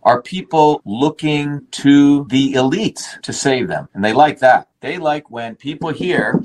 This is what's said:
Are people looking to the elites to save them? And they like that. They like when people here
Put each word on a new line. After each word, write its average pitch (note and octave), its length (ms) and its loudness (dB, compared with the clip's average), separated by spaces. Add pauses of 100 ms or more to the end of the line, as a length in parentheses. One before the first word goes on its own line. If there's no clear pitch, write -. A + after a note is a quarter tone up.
Are - 180 2
people D#3 640 0
looking D3 880 -4
to C#3+ 580 4
the C3 240 0
elites C#3 720 -2
to C3 100 -10
save C3 340 -2
them? D2+ 260 -8
And G2 120 -4
they A2 80 2
like C#3+ 260 2
that. B2+ 300 4 (120)
They D#3 180 -8
like D3+ 320 -4
when A#2 240 -12
people D#3 340 -10
here D3 560 -2